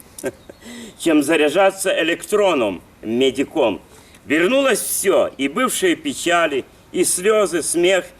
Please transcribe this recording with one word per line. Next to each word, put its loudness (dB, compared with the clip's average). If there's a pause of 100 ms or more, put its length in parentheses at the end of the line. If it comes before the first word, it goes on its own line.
(200)
<laughs> -8 (720)
чем 2
заряжаться 2 (120)
электроном, 0 (180)
медиком. -2 (460)
Вернулось 0
всё, 0
и -2
бывшие 0
печали, -2 (260)
и 0
слёзы, 0
смех, 2 (160)